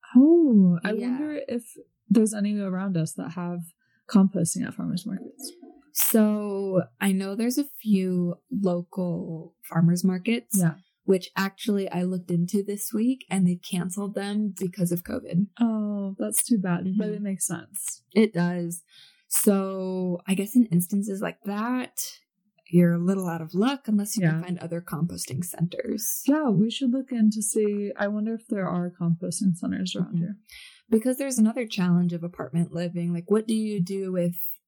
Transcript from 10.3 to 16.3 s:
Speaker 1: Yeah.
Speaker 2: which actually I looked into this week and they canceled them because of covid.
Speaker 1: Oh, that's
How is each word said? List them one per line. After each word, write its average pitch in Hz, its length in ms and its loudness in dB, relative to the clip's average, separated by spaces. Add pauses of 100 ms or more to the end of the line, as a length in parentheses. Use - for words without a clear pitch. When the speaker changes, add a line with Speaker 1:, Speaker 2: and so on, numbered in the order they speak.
Speaker 1:
Yeah. 165 160 2 (300)
Speaker 2:
which 190 320 0
actually 196 540 -2
I 180 120 -2
looked 180 280 -4
into 175 320 0
this 202 300 -6
week 247 380 -2
and 185 160 2
they 180 100 2
canceled 185 580 -6
them 202 440 -2
because 180 340 -2
of 175 120 -4
covid. - 420 -2 (140)
Speaker 1:
Oh, 208 580 -2
that's 214 240 -2